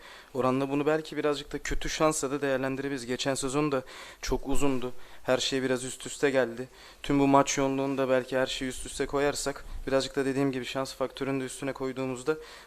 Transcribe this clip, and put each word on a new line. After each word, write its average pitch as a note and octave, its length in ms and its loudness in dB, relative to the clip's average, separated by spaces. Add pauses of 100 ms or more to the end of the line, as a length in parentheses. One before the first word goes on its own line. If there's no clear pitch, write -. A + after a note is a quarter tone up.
(340)
oranla. C3 360 2
Bunu C#3+ 160 0
belki D#3 320 0
birazcık C#3+ 360 0
da D3 40 -4
kötü - 320 -2
şansla D#3 420 2
da C#3+ 100 -2
değerlendirebiliriz. C3+ 640 -2
Geçen B2+ 300 -2
sezon C#3+ 360 0
da C3 120 0 (380)
çok - 280 -2
uzundu. B2+ 420 4 (320)
Her B2+ 140 4
şey C3 260 0
biraz B2+ 200 0
üst B2+ 220 -10
üste C#3+ 240 0
geldi. B2 400 0 (340)
Tüm C#3+ 160 2
bu C#3 80 6
maç C#3 300 6
yoğunluğunu C3+ 400 0
da C3+ 120 0
belki C3 280 0
her B2+ 100 2
şeyi C3 220 -4
üst - 160 -8
üste C#3 200 -4
koyarsak C#3+ 600 -2 (220)
birazcık C3 280 2
da C#3 100 2
dediğim C3+ 260 2
gibi B2+ 140 -4
şans C3+ 280 -4
faktörünü C3+ 480 -2
de B2+ 40 -4
üstüne C3+ 280 -6
koyduğumuzda C3 640 -2 (300)